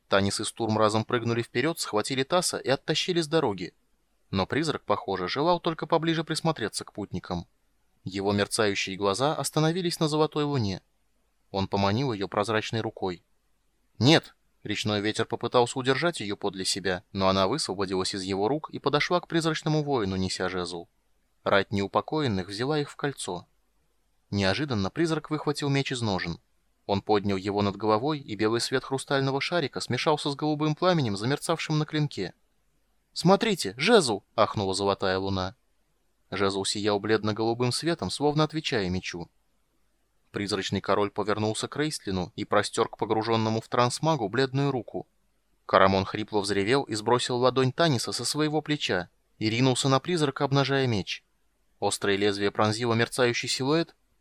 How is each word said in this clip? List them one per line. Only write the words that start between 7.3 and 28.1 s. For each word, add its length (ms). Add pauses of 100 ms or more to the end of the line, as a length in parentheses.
Его 280
мерцающие 640
глаза 380
остановились 640
на 100
золотой 360
луне. 360 (720)
Он 160
поманил 460
её 160
прозрачной 520
рукой. 440 (720)
«Нет!» 360 (280)
Речной 380
ветер 260
попытался 520
удержать 420
её 160
подле 280
себя, 480
но 160
она 180
высвободилась 680
из 80
его 260
рук 220
и 100
подошла 400
к 80
призрачному 560
воину, 320
неся 320
жезл. 400 (560)
Рать 260
неупокоенных 800
взяла 320
их 100
в 60
кольцо. 500 (840)
Неожиданно 600
призрак 400
выхватил 380
меч 240
из 100
ножен. 380 (460)
Он 160
поднял 340
его 260
над 140
головой, 440